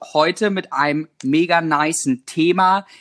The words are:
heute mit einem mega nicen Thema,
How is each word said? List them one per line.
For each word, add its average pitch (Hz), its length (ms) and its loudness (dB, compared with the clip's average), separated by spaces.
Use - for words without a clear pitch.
heute 180 380 0
mit 190 220 -6
einem 147 340 0
mega 165 380 2
nicen 151 680 -2
Thema, 185 580 0